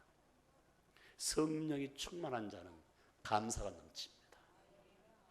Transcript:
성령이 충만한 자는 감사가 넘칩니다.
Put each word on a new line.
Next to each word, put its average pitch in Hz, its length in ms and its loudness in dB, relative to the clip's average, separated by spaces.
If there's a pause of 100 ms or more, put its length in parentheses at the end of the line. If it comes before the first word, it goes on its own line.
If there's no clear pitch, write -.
(1160)
성령이 156 800 2
충만한 135 520 -2
자는 90 220 -10 (520)
감사가 107 480 2
넘칩니다. - 680 -14 (920)